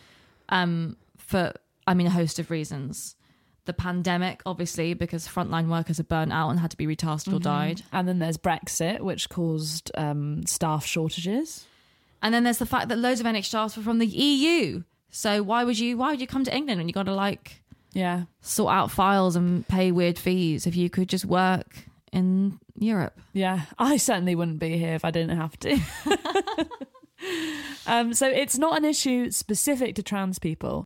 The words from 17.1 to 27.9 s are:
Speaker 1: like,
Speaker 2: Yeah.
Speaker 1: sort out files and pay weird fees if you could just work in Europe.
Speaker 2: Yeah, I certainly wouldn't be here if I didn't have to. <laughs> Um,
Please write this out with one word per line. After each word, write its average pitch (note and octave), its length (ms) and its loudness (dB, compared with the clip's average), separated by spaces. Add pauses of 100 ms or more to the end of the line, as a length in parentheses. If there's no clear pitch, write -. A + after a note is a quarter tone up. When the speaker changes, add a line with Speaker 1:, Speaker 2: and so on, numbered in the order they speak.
Speaker 1:
like, - 480 -4 (300)
Speaker 2:
Yeah. F3 320 0 (160)
Speaker 1:
sort - 320 0
out F3 180 2
files F#3+ 460 4
and F3 320 2
pay F#3 240 4
weird F3 260 2
fees F3+ 480 0
if F3 100 0
you F3 140 2
could F#3 180 0
just F#3 160 -2
work F#3 640 0 (260)
in F#3 460 2 (180)
Europe. G#3 440 0 (120)
Speaker 2:
Yeah, F#3 300 0 (160)
I C4+ 180 4
certainly F3+ 380 2
wouldn't E3 240 0
be E3 200 0
here E3 160 0
if D#3+ 100 -2
I E3+ 60 0
didn't E3 260 0
have D#3+ 240 -4
to. C#4 180 2 (280)
<laughs> F#4+ 600 0 (1160)
Um, A#3 280 2